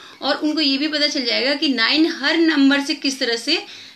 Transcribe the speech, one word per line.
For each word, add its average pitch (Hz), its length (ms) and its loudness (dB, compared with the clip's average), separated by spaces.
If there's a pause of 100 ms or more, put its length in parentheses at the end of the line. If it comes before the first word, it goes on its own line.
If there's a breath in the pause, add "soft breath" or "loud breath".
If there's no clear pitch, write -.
(200 loud breath)
और 285 140 0
उनको 302 260 -2
ये 269 160 0
भी 294 100 -2
पता 302 200 0
चल 294 180 -2
जाएगा 233 280 0
कि 294 160 -2
नाइन 254 360 2
हर 311 320 0
number 285 440 4
से 302 140 -4
किस 277 240 -4
तरह 233 160 -2
से 320 300 -2 (300 loud breath)